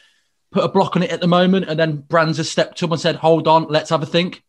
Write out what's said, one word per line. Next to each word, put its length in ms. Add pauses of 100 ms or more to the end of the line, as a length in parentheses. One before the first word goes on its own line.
(520)
put 120
a 40
block 280
on 60
it 80
at 100
the 60
moment, 420
and 100
then 180
Brands 420
has 100
stepped 340
up 100
and 80
said, 160
"Hold 320
on, 200
let's 220
have 120
a 40
think"? 420